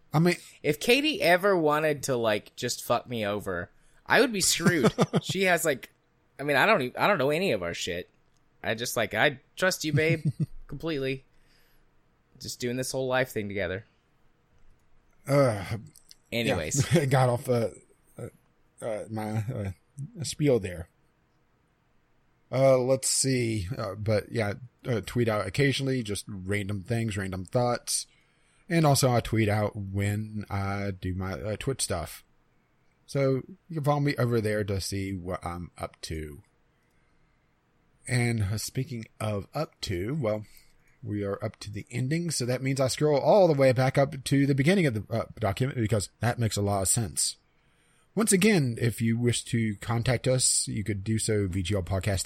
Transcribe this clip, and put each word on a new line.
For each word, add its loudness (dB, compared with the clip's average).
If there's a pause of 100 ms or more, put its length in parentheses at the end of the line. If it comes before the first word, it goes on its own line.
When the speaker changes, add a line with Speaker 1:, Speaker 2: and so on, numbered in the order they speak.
(140)
Speaker 1:
I 4
mean, 4 (260)
Speaker 2:
If 0
Katie 2
ever 4
wanted 2
to, -2
like, 0
just -6
fuck -2
me -4
over, -4 (360)
I 4
would 2
be -2
screwed. 2 (140)
Speaker 1:
<laughs> 0
Speaker 2:
She -2
has, 4
like, 0 (500)
I -8
mean, 2
I 6
don't 4
e-, -4
I 4
don't 4
know 2
any 0
of 0
our -4
shit. -6 (540)
I -2
just, -6
like, -2
I 2 (160)
trust 0
you, -4
babe, 2 (220)
Speaker 1:
<laughs> -10
Speaker 2:
completely. -6 (1120)
Just -12
doing -4
this -4
whole -4
life 0
thing -6
together. -6 (1400)
Speaker 1:
Uh, 2 (680)
Speaker 2:
Anyways. 0
Speaker 1:
yeah. 4
<laughs> -
Got 4
off, -2
uh, 0 (480)
uh, -12 (540)
uh, -6 (100)
my, -6
uh, -6 (520)
spiel 2
there. -8 (1600)
Uh, 6
let's 0
see. 0
Uh, -6
but 0
yeah, -2 (340)
uh, 0
tweet 0
out 0
occasionally, 0
just -6
random -4
things, -2
random -6
thoughts. -2 (640)
And 4
also 6
I 4
tweet 2
out 0
when -4
I -4
do -4
my, -4
uh, -6
Twitch -4
stuff. -6 (800)
So 2 (260)
you -10
can -4
follow 2
me 2
over 2
there 0
to -2
see -4
what -6
I'm -8
up -10
to. -10 (1600)
And, 0
uh, -2
speaking -8 (120)
of -4
up -6
to, -4
well, -2 (580)
we -4
are -4
up -8
to -14
the -10
ending. -2
So -4
that -2
means 0
I 2
scroll 2
all 8
the 4
way 6
back 2
up 2
to 4
the 4
beginning 4
of 0
the, -4 (100)
uh, -2 (140)
document -2
because 0 (120)
that 0
makes 0
a 0
lot 2
of 0
sense. -2 (800)
Once 2
again, 4
if 0
you 2
wish 0
to -2
contact -2
us, 2
you -4
could -4
do 0
so 0
V -2
G -2
L 0
podcast -2